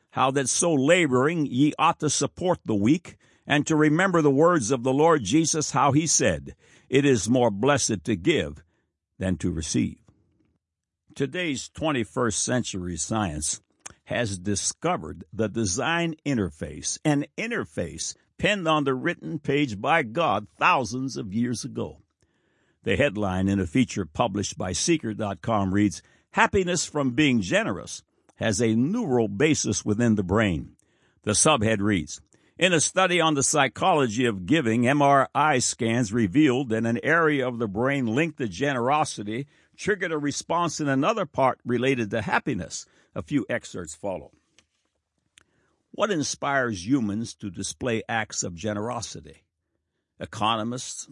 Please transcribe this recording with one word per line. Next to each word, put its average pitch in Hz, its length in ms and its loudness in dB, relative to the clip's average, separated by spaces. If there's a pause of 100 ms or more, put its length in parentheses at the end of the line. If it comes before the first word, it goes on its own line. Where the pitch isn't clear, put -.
(100)
how 131 220 0
that 135 180 0
so - 240 0
laboring 147 720 4
ye 131 320 2
ought 160 220 2
to 151 100 0
support 165 540 -2
the 113 100 -2
weak, 113 420 2 (300)
and 147 200 0
to 160 100 0
remember 165 440 4
the 147 100 4
words 143 400 4
of 127 120 -2
the 131 100 0
Lord 151 320 4
Jesus, 151 460 0
how 139 220 2
he 156 140 2
said, 80 500 0 (340)
'It 139 160 4
is 113 220 2
more 123 220 4
blessed 113 540 0
to 113 120 -2
give 85 460 -2 (560)
than 92 200 -2
to 95 120 -2
receive.'" 90 480 -2 (1160)
Today's 143 560 -4
twenty-first 127 720 -2
century 95 540 -4
science 82 640 -4 (420)
has 104 340 -4
discovered 87 920 -4
the 110 160 -2
design 123 680 -2 (100)
interface, 87 800 -4
an 147 200 2 (120)
interface 156 800 -6 (240)
penned 185 300 0
on 151 160 4
the 135 100 2
written 160 440 -6
page 139 420 0
by 151 220 2
God 113 440 0 (120)
thousands 131 580 0
of 120 160 -8
years 120 320 -2
ago. 110 380 -8 (800)
The 101 120 0
headline 95 520 0
in 98 100 2
a 92 80 0
feature 107 400 0
published 101 500 -2
by 92 160 -6
Seeker 120 420 0
dot 101 260 -6
com 101 320 0
reads, 101 300 2 (300)
"Happiness 190 540 2
from 135 260 -2
Being 131 280 4
Generous 104 640 -4 (320)
Has 107 260 0
a 113 140 4
Neural 131 540 2
Basis 120 560 0
Within 110 320 2
the 104 60 -2
Brain." 92 540 0 (460)
The 110 100 -2
subhead 110 480 2
reads, 98 400 0 (380)
"In 180 160 2
a 156 60 4
study 180 380 2
on 160 160 4
the 139 80 0
psychology 135 840 2
of 98 180 -2
giving, 120 420 2
M 143 140 2
R 139 340 4
I 143 240 2
scans 117 540 -2
revealed 123 560 2
that 110 160 0
an 117 180 0
area 147 460 2
of 120 100 -6
the 117 80 -2
brain 123 400 -2
linked 147 320 0
to 123 100 -4
generosity 127 1000 -2 (300)
triggered 185 360 -2
a 156 60 -2
response 156 640 -2
in 147 80 -2
another 170 380 2
part 131 380 0
related 120 460 0
to 113 120 -4
happiness." - 640 -4 (300)
A 104 80 -8
few 139 260 -2
excerpts 101 460 -8
follow. 87 380 -8 (1600)
What 214 200 -2
inspires 131 760 -2
humans 113 500 -2
to 101 140 -10
display 110 560 -6
acts 113 360 -4
of 92 120 -6
generosity? 104 920 -8 (760)
Economists, 113 920 -4